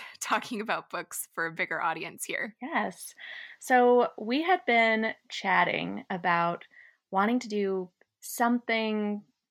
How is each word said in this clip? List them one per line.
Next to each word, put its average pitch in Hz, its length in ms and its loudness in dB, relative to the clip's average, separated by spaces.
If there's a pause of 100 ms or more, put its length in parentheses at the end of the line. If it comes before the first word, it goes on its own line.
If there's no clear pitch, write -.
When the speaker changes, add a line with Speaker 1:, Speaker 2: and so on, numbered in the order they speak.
Speaker 1:
<laughs> - 120 -20
talking 214 400 -2
about 180 280 -4
books - 440 -8
for 165 140 -4
a 165 40 -6
bigger 170 300 -4
audience 165 420 -6
here. - 380 -6
Speaker 2:
Yes. 226 520 -4 (460)
So 247 480 6 (100)
we 247 260 -2
had 359 220 2
been 226 480 4 (160)
chatting 185 800 0
about 170 540 0 (480)
wanting 214 280 2
to 226 100 -6
do 190 400 -2 (320)
something 220 1000 0 (280)